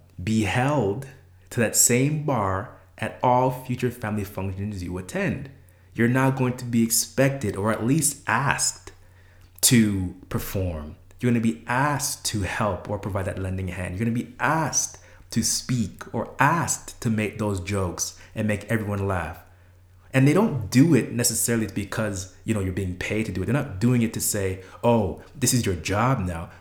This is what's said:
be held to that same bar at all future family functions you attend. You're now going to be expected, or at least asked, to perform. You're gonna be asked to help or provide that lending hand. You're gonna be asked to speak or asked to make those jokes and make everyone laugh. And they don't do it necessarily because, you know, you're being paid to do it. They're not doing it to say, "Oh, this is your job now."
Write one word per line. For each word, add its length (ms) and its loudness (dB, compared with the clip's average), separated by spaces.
be 200 2
held 640 0
to 100 -4
that 160 0
same 480 4
bar 540 0
at 240 -8
all 300 4
future 400 -4
family 320 -4
functions 580 -6
you 160 -6
attend. 520 -4
You're 140 4
now 240 4
going 260 0
to 80 -12
be 180 2
expected, 720 0
or 140 0
at 120 -2
least 440 0
asked, 680 0
to 540 4
perform. 680 -4
You're 120 2
gonna 100 2
be 260 0
asked 600 -2
to 140 -2
help 480 -2
or 80 -4
provide 280 -4
that 120 -6
lending 300 -4
hand. 280 -6
You're 100 -2
gonna 100 0
be 240 -6
asked 580 -2
to 120 0
speak 720 -4
or 260 -6
asked 640 0
to 80 0
make 280 0
those 220 -2
jokes 580 -4
and 140 -2
make 180 -2
everyone 420 -2
laugh. 340 -4
And 140 6
they 60 6
don't 360 2
do 240 8
it 200 4
necessarily 540 0
because, 760 -6
you 100 0
know, 60 0
you're 140 -2
being 220 -4
paid 320 -2
to 40 -4
do 100 -4
it. 40 -4
They're 80 0
not 260 -2
doing 220 4
it 120 0
to 80 -6
say, 400 -2
"Oh, 380 2
this 200 0
is 120 2
your 100 0
job 440 0
now." 300 -4